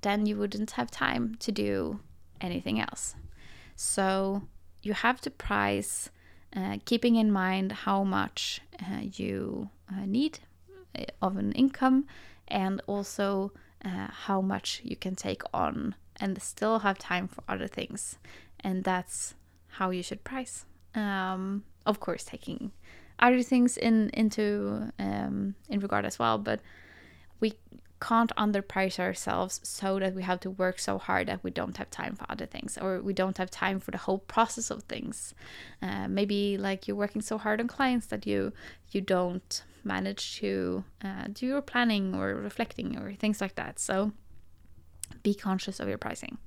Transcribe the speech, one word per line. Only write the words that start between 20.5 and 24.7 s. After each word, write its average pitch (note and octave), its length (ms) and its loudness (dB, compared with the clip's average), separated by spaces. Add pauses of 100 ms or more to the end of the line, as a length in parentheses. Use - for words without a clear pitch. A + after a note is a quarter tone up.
Um, G3 680 0 (220)
of G#3 140 2
course, - 240 -4
taking - 480 -8 (480)
other B3 220 8
things B3 340 6
in, A3 340 6
into, G#3 880 2